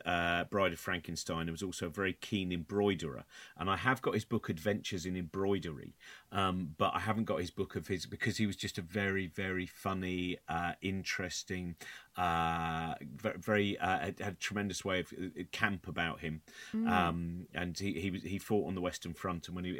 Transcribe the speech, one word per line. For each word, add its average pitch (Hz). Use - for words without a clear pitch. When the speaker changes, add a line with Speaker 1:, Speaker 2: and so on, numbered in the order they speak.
Speaker 1:
uh, 87
Bride 95
of 82
Frankenstein. 85
He 85
was 80
also 90
a -
very 95
keen 92
embroiderer, 87
and 92
I 98
have 127
got -
his 107
book -
Adventures 92
in 92
Embroidery, 87
um, 92
but 95
I 90
haven't 107
got 90
his 90
book -
of 90
his, 92
because -
he 110
was 95
just -
a 101
very, 98
very 92
funny, 92
uh, 85
interesting, 90
uh, 82
ve-, 73
very, 101
uh, 92
had, 90
had 95
a -
tremendous 101
way 92
of, -
uh, 90
camp 101
about 82
him. 80
Speaker 2:
Mm. 226
Speaker 1:
Um, 85
and 87
he, 95
he 95
was, 92
he 95
fought 98
on 95
the 90
Western 90
Front, 87
and 87
when 90
he, 90